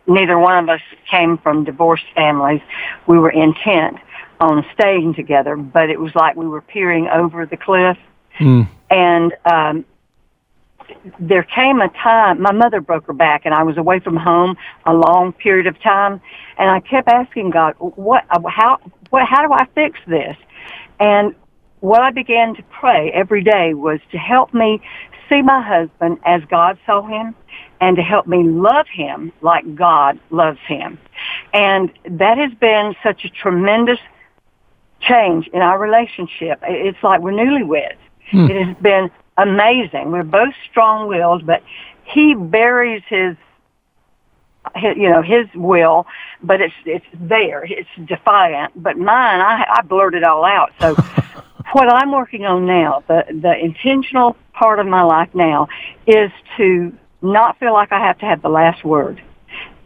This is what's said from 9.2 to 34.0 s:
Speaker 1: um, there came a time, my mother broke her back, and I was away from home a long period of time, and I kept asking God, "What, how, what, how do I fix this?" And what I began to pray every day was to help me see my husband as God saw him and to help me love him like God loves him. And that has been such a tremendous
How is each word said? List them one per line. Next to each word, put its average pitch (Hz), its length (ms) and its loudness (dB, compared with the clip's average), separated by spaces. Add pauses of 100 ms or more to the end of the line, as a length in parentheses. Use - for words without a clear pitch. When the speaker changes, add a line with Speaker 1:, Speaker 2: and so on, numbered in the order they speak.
Speaker 1:
um, 160 400 0 (1300)
there 180 240 2
came 262 380 0
a 190 80 2
time, 214 540 2
my 196 100 2
mother 214 280 2
broke 160 260 -4
her 160 60 -10
back, 151 320 0
and 156 100 0
I 156 80 2
was 160 140 -2
away 175 240 0
from 180 160 -4
home 175 400 0 (280)
a 165 80 2
long 170 400 2
period 190 340 0
of 175 140 -6
time, 202 400 0 (380)
and 190 120 2
I 190 100 0
kept 262 280 -2
asking 240 420 0
God, 160 280 0
"What, 196 500 -2
how, 175 500 0 (320)
what, 262 160 2
how 277 200 2
do 294 60 0
I 262 220 0
fix 302 320 -2
this?" 151 300 -4 (640)
And 208 340 2 (460)
what 214 200 4
I 262 100 2
began 233 440 -2
to 208 100 -20
pray 170 460 0
every 196 320 -2
day 180 320 2
was 151 260 -4 (120)
to 180 60 -8
help 247 360 0
me 214 260 0 (480)
see 285 140 2
my 262 180 4
husband 170 640 -2
as 170 240 0
God 175 380 0
saw 202 200 -2
him 220 280 -10 (460)
and 185 160 2
to 180 60 -2
help 190 240 -2
me 175 180 0
love 196 420 2
him 151 540 -12
like 165 340 -2
God 147 460 2 (100)
loves 160 380 0
him. 139 300 -10 (540)
And 196 380 0 (140)
that 190 340 0
has 285 160 -4
been 214 480 0
such 202 220 -4
a 180 60 -12
tremendous 208 680 0 (1040)